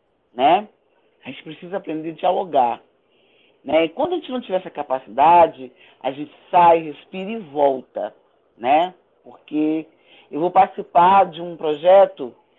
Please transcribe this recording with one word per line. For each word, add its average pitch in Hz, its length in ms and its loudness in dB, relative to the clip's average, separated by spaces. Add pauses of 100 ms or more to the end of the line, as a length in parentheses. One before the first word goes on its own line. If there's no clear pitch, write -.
(320)
né? 160 360 0 (580)
A - 40 -18
gente - 120 -18
precisa 175 360 -14
aprender 160 340 -10
a - 20 -14
dialogar, 156 680 -2 (840)
né? 156 220 0
E 160 40 -4
quando 349 240 -6
a - 40 -4
gente - 140 -12
não 254 100 -8
tiver 185 160 -6
essa 180 120 -8
capacidade, 131 1000 2 (280)
a 135 120 -6
gente 147 200 -14 (200)
sai, 170 280 4
respira 185 520 -14
e 226 80 -10
volta, 135 760 -4 (420)
né? 151 380 0 (300)
Porque 151 640 -6 (420)
eu 143 100 -10
vou 175 120 -2
participar 190 760 2
de 165 160 -14
um 170 160 -12
projeto 165 800 2 (240)